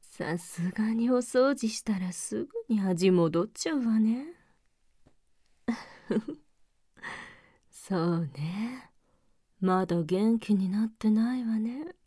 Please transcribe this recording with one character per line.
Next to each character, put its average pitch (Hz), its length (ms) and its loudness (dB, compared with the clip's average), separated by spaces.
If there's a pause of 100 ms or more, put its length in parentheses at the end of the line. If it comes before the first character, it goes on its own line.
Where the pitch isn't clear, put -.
さ - 380 -8
す 175 320 -6
が 214 180 -2
に 233 220 0
お 247 60 4
掃 254 320 2
除 269 200 -2
し - 140 -8
た 202 160 -2
ら 185 120 -4
す - 340 -6
ぐ - 40 -18 (180)
に 214 140 0
味 185 300 4
戻 170 320 4
っ 214 100 -4
ち - 160 -6
ゃ 320 60 -2
う 254 100 0
わ 220 140 4
ね。 247 340 2 (1300)
<laughs> - 720 -6 (1300)
そ - 260 -6
う 170 380 0
ね。 202 560 -6 (720)
ま 185 260 2
だ 170 160 0
元 202 380 2
気 214 160 0
に 190 140 2
な 208 160 0
っ 220 40 -2
て 220 220 0
な 226 260 2
い 247 60 -4
わ 226 160 0
ね。 262 360 -6 (120)